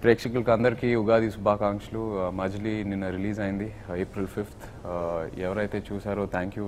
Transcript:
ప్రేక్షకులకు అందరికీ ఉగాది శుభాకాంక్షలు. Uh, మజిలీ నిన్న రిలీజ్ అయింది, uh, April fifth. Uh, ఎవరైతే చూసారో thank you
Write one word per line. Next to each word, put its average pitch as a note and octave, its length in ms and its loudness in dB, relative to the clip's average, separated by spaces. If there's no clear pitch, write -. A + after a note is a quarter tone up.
ప్రేక్షకులకు A#2 480 4
అందరికీ A#2 440 4
ఉగాది A2+ 360 4
శుభాకాంక్షలు. G#2 680 0
Uh, F#2 180 0
మజిలీ G2+ 500 -2
నిన్న G2 260 -2
రిలీజ్ G2+ 300 -2
అయింది, G2+ 340 -2
uh, F2 140 -4
April - 220 -4
fifth. - 360 -6
Uh, E2+ 600 -4
ఎవరైతే G#2 360 -2
చూసారో G2+ 320 -2
thank F#2 340 -2
you G#2 100 -4